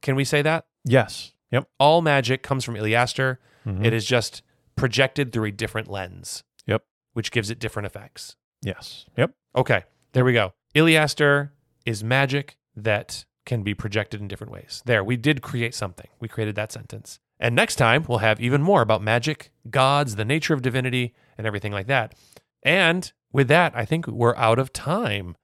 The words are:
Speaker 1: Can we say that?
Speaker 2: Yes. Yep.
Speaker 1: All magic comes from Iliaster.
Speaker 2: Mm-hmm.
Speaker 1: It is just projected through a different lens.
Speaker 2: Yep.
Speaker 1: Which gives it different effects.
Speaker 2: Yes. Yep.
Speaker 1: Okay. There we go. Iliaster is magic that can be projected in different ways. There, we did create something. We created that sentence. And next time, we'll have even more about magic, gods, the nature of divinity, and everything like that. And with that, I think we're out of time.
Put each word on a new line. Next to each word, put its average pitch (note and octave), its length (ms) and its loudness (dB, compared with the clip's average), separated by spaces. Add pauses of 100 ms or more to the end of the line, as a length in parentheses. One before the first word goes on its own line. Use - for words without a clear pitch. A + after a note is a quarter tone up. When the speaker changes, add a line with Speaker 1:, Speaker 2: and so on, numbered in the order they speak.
Speaker 1:
Can C3+ 140 -2
we C#3 100 0
say D3 160 2
that? D#3 240 0 (200)
Speaker 2:
Yes. - 480 0 (180)
Yep. B2+ 160 0 (120)
Speaker 1:
All D#3 220 6
magic C#3+ 420 0
comes C3 220 -4
from A#2+ 100 -8
Iliaster. A#2+ 640 0 (260)
Speaker 2:
Mm-hmm. G2 200 -4
Speaker 1:
It A2+ 80 4
is A2 120 -2
just A#2 360 -2 (340)
projected C3 560 0
through A2 140 -2
a G#2 60 -2
different A2 380 -6
lens. F2+ 540 -10 (220)
Speaker 2:
Yep. G#2+ 180 0 (300)
Speaker 1:
Which A2 180 -6
gives G#2+ 180 -2
it A2+ 100 -8
different G#2+ 260 -8
effects. - 500 -16 (260)
Speaker 2:
Yes. - 440 -10 (120)
Yep. B2+ 140 0 (240)
Speaker 1:
Okay. A#2+ 280 0 (300)
There B2+ 120 4
we B2+ 80 4
go. G#2 200 2 (200)
Iliaster D3 800 4 (320)
is G#2+ 180 -4
magic C3+ 540 0 (180)
that G#2+ 480 -4 (220)
can A2+ 180 -4
be G#2 100 -2
projected G#2 460 -6
in G2+ 80 -12
different G2 240 -14
ways. - 340 -16
There, A#2 160 4
we A2 140 -2
did C3 260 0
create A#2 320 -4
something. - 340 -10 (120)
We A2+ 80 -10
created G#2+ 280 -4
that G#2+ 180 -6
sentence. - 460 -16 (200)
And A#2+ 160 0
next G#3 200 0
time, B2+ 320 4
we'll B2 100 0
have A2 240 2
even C3 220 0
more F3+ 180 4
about G#2+ 220 2
magic, A#2 480 -2 (180)
gods, C3+ 460 2
the G#2+ 100 -4
nature C#3 300 0
of B2+ 80 -4
divinity, B2+ 500 -2 (240)
and G#2+ 80 -6
everything G#2 260 -4
like G2 140 -6
that. A#2+ 300 -2 (480)
And F3 500 2 (180)
with C3+ 180 2
that, D#3+ 260 4
I A#2+ 100 -4
think E3 220 -4
we're A#2 280 2
out A2+ 220 2
of C3 160 -4
time. G#2 720 -4